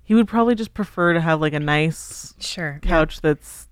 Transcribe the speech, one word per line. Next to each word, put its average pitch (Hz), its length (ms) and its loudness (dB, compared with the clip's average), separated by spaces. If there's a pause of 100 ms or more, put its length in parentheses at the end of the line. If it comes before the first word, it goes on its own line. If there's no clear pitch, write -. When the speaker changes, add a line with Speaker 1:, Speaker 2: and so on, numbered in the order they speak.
Speaker 1:
He 214 100 2
would 226 120 4
probably 233 280 2
just 220 180 -8
prefer 175 400 0
to 165 80 2
have, 160 180 2
like, 151 140 0
a 147 80 -2
nice 151 760 -2
Speaker 2:
Sure. 151 440 -8
Yeah. - 60 0
Speaker 1:
couch 160 320 2
that's - 500 -2